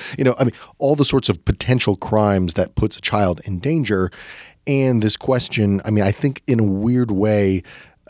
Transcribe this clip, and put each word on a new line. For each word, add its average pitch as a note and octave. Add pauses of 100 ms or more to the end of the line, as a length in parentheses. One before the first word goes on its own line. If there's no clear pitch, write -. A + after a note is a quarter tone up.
(160)
you D3
know, B2+
I C3
mean, A#2 (240)
all C#3
the D3
sorts C3+
of F2+
potential A2
crimes G2+
that F#2
puts -
a -
child F#2+
in G2
danger. G#2+ (560)
And C3
this A2
question, A2
I A2
mean, G#2+
I G2
think C3+
in A#2+
a A2+
weird A2
way, G2+ (460)